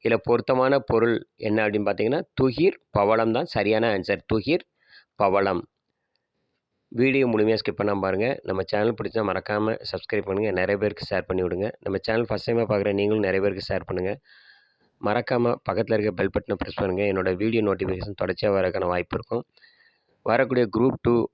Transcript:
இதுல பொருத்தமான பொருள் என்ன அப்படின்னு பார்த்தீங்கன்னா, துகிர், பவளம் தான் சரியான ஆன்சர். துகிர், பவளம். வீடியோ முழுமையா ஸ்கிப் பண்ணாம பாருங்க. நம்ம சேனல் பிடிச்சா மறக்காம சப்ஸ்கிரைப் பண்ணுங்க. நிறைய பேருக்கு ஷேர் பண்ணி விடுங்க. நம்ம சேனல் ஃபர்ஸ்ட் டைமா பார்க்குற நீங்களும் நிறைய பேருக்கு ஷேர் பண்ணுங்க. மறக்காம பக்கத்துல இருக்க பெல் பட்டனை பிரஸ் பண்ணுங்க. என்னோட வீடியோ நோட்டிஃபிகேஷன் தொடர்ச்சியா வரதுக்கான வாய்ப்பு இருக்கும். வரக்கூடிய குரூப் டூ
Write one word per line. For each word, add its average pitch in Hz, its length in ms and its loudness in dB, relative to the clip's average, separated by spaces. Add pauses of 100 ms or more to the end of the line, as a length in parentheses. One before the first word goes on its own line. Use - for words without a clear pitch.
இதுல 113 180 2
பொருத்தமான 127 560 2
பொருள் 117 580 0
என்ன 107 300 0
அப்படின்னு 104 180 0
பார்த்தீங்கன்னா, 107 380 0 (200)
துகிர், 131 340 2 (220)
பவளம் 110 340 4
தான் 127 120 0
சரியான 110 540 2
ஆன்சர். 95 220 -2 (140)
துகிர், 131 300 0 (580)
பவளம். 98 380 2 (1300)
வீடியோ 135 380 2
முழுமையா 110 280 2
ஸ்கிப் - 280 -4
பண்ணாம 101 180 0
பாருங்க. 95 420 -2
நம்ம 95 240 -4
சேனல் 110 360 0
பிடிச்சா 101 140 -6
மறக்காம 107 680 -2
சப்ஸ்கிரைப் 101 420 -6
பண்ணுங்க. 101 260 -2
நிறைய 92 260 0
பேருக்கு 101 380 -4
ஷேர் 92 120 -2
பண்ணி 92 160 0
விடுங்க. 90 380 -2
நம்ம 98 220 -4
சேனல் 113 240 0
ஃபர்ஸ்ட் 110 240 -4
டைமா 117 40 0
பார்க்குற 104 380 0
நீங்களும் 104 300 0
நிறைய 95 180 0
பேருக்கு 95 340 -2
ஷேர் 92 120 -4
பண்ணுங்க. 92 340 -4 (800)
மறக்காம 117 540 0 (160)
பக்கத்துல 107 220 0
இருக்க 107 180 2
பெல் 95 200 -2
பட்டனை 104 240 -4
பிரஸ் - 200 -10
பண்ணுங்க. 95 280 -2
என்னோட 92 340 0
வீடியோ 110 260 0
நோட்டிஃபிகேஷன் 95 600 -2
தொடர்ச்சியா 92 240 -2
வரதுக்கான 95 400 0
வாய்ப்பு 90 300 -2
இருக்கும். - 280 -6 (800)
வரக்கூடிய 120 460 2 (100)
குரூப் 123 240 4
டூ 120 320 2